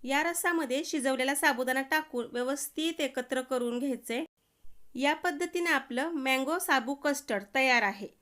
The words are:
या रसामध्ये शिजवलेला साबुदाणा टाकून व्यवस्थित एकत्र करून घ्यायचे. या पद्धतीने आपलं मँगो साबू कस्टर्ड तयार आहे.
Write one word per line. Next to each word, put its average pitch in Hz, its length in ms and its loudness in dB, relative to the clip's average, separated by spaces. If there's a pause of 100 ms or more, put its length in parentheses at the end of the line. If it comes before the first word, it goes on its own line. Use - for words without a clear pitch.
या 277 180 2
रसामध्ये 330 600 0
शिजवलेला 269 500 0
साबुदाणा 269 480 2
टाकून 269 500 -2
व्यवस्थित 285 680 -2
एकत्र 254 400 -2
करून 247 380 -2
घ्यायचे. 254 460 -2 (720)
या 285 200 2
पद्धतीने 349 560 -2
आपलं 269 380 0
मँगो 269 500 0
साबू 277 360 0
कस्टर्ड 277 480 -2 (120)
तयार 262 280 4
आहे. 196 260 -2 (140)